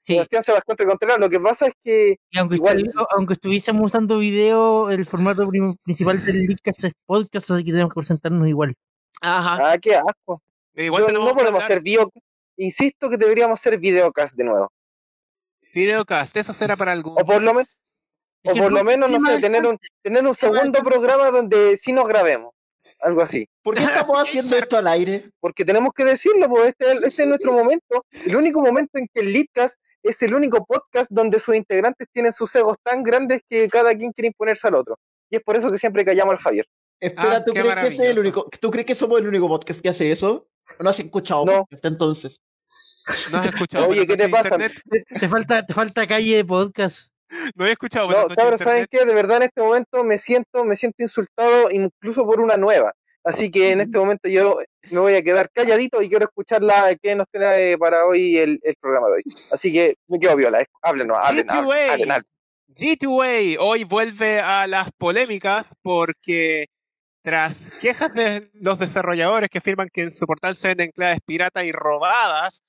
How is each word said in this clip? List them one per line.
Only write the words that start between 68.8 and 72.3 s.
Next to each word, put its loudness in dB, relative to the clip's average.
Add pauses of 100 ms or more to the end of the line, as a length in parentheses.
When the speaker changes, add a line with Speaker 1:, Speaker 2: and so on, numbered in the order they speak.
Speaker 3:
desarrolladores -2
que -8
afirman -6
que -8
en -8
su -8
portal -4
se -4
venden -2
claves -2
pirata -4
y -6
robadas -2